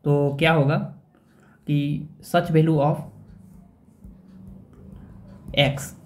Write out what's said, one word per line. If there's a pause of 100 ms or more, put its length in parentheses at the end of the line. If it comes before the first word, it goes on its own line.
तो
क्या
होगा (880)
कि (160)
such
value
of (2500)
x (120)